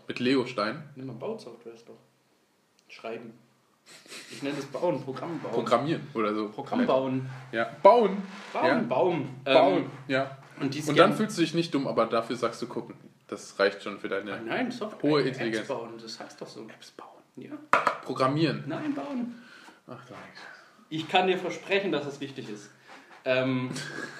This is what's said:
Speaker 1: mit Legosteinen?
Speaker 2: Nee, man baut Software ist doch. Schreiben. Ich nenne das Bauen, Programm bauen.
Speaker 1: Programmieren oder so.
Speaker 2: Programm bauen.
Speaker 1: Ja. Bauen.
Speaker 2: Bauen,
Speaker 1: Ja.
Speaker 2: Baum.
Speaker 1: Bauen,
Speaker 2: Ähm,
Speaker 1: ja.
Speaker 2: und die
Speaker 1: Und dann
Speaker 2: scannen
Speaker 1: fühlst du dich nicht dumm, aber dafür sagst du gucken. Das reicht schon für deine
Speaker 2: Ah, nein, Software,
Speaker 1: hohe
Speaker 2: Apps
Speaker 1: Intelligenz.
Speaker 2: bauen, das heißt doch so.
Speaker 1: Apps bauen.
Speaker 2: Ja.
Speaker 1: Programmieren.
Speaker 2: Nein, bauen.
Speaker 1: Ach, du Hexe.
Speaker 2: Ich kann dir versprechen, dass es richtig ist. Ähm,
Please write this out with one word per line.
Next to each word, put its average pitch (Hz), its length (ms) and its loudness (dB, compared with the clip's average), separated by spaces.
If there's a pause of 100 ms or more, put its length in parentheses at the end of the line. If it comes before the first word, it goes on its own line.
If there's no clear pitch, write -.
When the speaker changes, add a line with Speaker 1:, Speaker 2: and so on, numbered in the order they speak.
Speaker 1:
mit - 120 -8
Legosteinen? 123 600 0 (120)
Speaker 2:
Nee, 131 100 -14
man 120 140 -12
baut 123 220 -8
Software 113 340 -16
ist - 140 -20
doch. 113 100 -20 (880)
Schreiben. 113 440 -12 (960)
Ich - 120 -12
nenne 143 140 -2
das 135 100 -4
Bauen, 165 360 0
Programm - 380 -6
bauen. 104 120 -6
Speaker 1:
Programmieren 123 640 2
oder 107 200 2
so. 107 140 -2
Speaker 2:
Programm - 380 -2
bauen. 131 420 2 (240)
Speaker 1:
Ja. 113 180 0 (120)
Bauen. 202 340 10 (360)
Speaker 2:
Bauen, - 140 0
Speaker 1:
Ja. 131 140 4
Speaker 2:
Baum. 143 480 2 (160)
Speaker 1:
Bauen, 165 380 8
Speaker 2:
Ähm, - 80 -8 (180)
Speaker 1:
ja. 135 300 0 (220)
Speaker 2:
und 135 140 0
die 151 60 -4
Speaker 1:
Und 147 80 -4
dann 147 80 2
Speaker 2:
scannen 175 200 10
Speaker 1:
fühlst 214 220 -2
du 165 40 4
dich 156 120 2
nicht 170 200 0
dumm, 139 120 0
aber 113 200 2
dafür 117 300 0
sagst 117 260 -2
du 113 40 -4
gucken. - 280 -8 (340)
Das - 300 -8
reicht 98 240 4
schon 101 160 -8
für 104 100 -8
deine 98 260 -4
Speaker 2:
Ah, - 100 -10
nein, 196 260 -2
Software, 214 400 -2
Speaker 1:
hohe 147 100 4
Speaker 2:
Apps 135 100 0
Speaker 1:
Intelligenz. 113 380 -2
Speaker 2:
bauen, 117 220 -6 (100)
das 110 200 -14
heißt - 200 -16
doch 151 80 -12
so. 117 140 -16
Speaker 1:
Apps - 300 -18
bauen. - 160 -18 (280)
Speaker 2:
Ja. 185 140 -14 (540)
Speaker 1:
Programmieren. 135 640 0
Speaker 2:
Nein, 269 280 -4
bauen. 277 400 -6 (520)
Speaker 1:
Ach, 123 200 -14
du 101 80 -18
Hexe. 92 280 -18 (480)
Speaker 2:
Ich 156 180 -6
kann 190 180 4
dir 185 120 4
versprechen, 185 540 -2
dass 143 140 -2
es - 160 -10
richtig 131 260 -10
ist. 104 220 -14 (560)
Ähm, 127 420 2 (520)